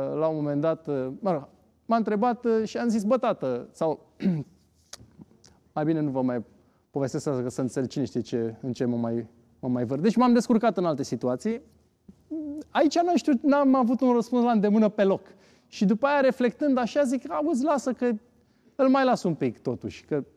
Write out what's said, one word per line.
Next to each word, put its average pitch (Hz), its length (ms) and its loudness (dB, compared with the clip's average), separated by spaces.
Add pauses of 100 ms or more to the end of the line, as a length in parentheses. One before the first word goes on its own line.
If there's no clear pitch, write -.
(200)
la 160 80 2
un 160 80 0
moment 147 260 -2
dat, 160 260 -2
uh, 135 200 -2 (120)
mă 190 120 -2
rog, 170 160 -4 (380)
m-a 226 120 0
întrebat, 220 480 0
uh, 226 180 2
și - 140 -8
am 240 100 -2
zis, 220 160 0
„Bă, 240 140 2
tată”, 135 540 -2
sau, 160 280 -2 (180)
<clears throat> - 1600 -8
mai 151 120 -2
bine 160 140 0
nu 151 100 0
vă 131 120 -2
mai 123 220 -2 (520)
povestesc 139 320 -4
asta, 131 140 -2
că 123 80 -4
să 127 120 -6
înțeleg 127 280 -4
cine 139 160 -2
știe 117 160 -4
ce, 113 400 -4
în 127 120 -6
ce 127 120 -2
mă 120 100 0
mai, 117 320 -4 (320)
mă 135 80 -8
mai 123 180 0
văr. 135 140 -4
Deci 202 160 2
m-am 240 180 4
descurcat 226 440 2
în 180 80 0
alte 139 180 -2
situații. 131 580 -4 (1080)
Aici 302 300 2
n-am 349 160 2
știut, 285 280 0
n-am 277 320 4
avut 247 260 0
un 247 120 4
răspuns 240 300 0
la 240 80 2
îndemână 208 380 4
pe 208 140 0
loc. 196 180 2 (460)
Și - 180 -2
după 220 200 2
aia, 285 140 4
reflectând 262 580 2
așa, 254 260 0
zic, 254 280 -2
„Auzi, 302 320 -2
lasă 294 280 0
că 247 200 -2 (640)
îl 269 140 4
mai 269 160 4
las 240 180 2
un 175 100 0
pic, 131 260 -2
totuși, - 460 -6
că 143 180 -2 (120)